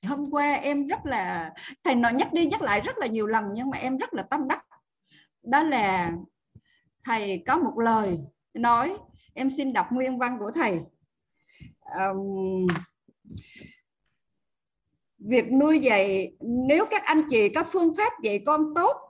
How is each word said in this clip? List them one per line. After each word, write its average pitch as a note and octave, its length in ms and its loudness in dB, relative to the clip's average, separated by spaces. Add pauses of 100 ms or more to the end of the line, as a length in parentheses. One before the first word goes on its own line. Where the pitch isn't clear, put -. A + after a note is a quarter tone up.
Hôm C#4+ 260 -4
qua D4 220 2
em C#4+ 340 -2
rất F4 180 -6
là, F#3 480 -4 (300)
thầy C4+ 120 2
nói A#3+ 180 2
nhắc C#4 200 0
đi E4 120 2
nhắc G4+ 160 -2
lại G#3 200 0
rất B4+ 160 -6
là E4 100 -4
nhiều A3 200 -2
lần A3 260 0
nhưng B3 160 -4
mà B3+ 80 -6
em C4 200 -4
rất - 160 -6
là C#4+ 100 -6
tâm D4 240 -4
đắc. D#4 180 -4 (800)
Đó C4+ 200 2
là F#3+ 480 0 (920)
thầy G3+ 420 -2
có C4 100 2
một C4 220 -2
lời A3 380 2 (360)
nói, B3+ 440 2 (360)
em C4 180 -2
xin C4+ 220 -2
đọc G3 180 0
nguyên B3+ 260 -2
văn B3 220 -2
của G#3 120 -6
thầy. A3 280 -2 (1000)
Ờm, F#3+ 380 -6 (3000)
việc A3+ 340 2
nuôi D4 280 6
dạy, G3 560 2 (320)
nếu D#4+ 220 6
các G#4+ 140 -2
anh D#4 260 4
chị G#3+ 200 4
có D#4 140 0
phương E4 340 2
pháp A4 160 0 (100)
dạy G#3 220 0
con D4+ 300 2
tốt F4+ 160 4 (180)